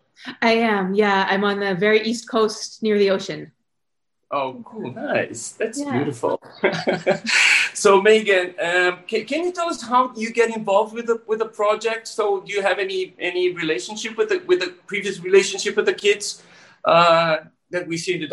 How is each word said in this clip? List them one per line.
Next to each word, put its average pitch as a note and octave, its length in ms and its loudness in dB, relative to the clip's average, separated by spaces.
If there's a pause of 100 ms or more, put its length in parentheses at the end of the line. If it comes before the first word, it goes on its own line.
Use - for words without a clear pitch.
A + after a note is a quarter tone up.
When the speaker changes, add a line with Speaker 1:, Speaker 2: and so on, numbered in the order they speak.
(420)
Speaker 1:
I A3+ 140 4
am, G#3 380 0
yeah. G3 360 2
I'm G3 160 0
on G3+ 160 -2
the G3 120 -2
very G#3+ 280 2
east A3+ 280 -6
coast - 540 -2
near G#3+ 140 2
the G3 140 4
ocean. D#3+ 420 -6 (800)
Speaker 2:
Oh, C3 340 -6
cool. G3 240 -10
Nice. A3+ 500 -6 (160)
That's A3+ 200 -6
Speaker 1:
Yeah. C#4+ 180 -6
Speaker 2:
beautiful. - 360 -4 (280)
<laughs> F#3+ 120 2 (1120)
So, G3 160 8
Megan, G3+ 460 4 (200)
um, F3+ 260 2 (160)
ca-, A3 220 -2
can D#4+ 140 -2
you F4+ 60 -2
tell F4 160 -4
us E4+ 140 -6
how A#3+ 200 2 (140)
you A3 140 -6 (120)
get A3+ 80 4 (100)
involved G#3+ 380 2
with A#3 100 -8
the, A3+ 100 2 (100)
with A3 120 -2
the A3 120 -4 (100)
project? G#3+ 460 -2
So - 160 -4 (220)
do E3 100 -18
you G3+ 140 0
have F#3+ 100 0
any, F#3+ 220 -4 (180)
any F3+ 260 -2 (160)
relationship G#3+ 580 -4
with G#3+ 100 0
the, F#3 100 0 (100)
with F3+ 120 6
the F3+ 80 -4 (220)
previous F#3+ 280 -4
relationship F#3+ 560 4
with G3+ 100 0
the F#3+ 80 2
kids, G#3 480 -2 (440)
uh, E3 500 6 (380)
that F3 120 -4
we E3 120 -6
see F3+ 180 -4
in E3 60 -6
the D3+ 120 -8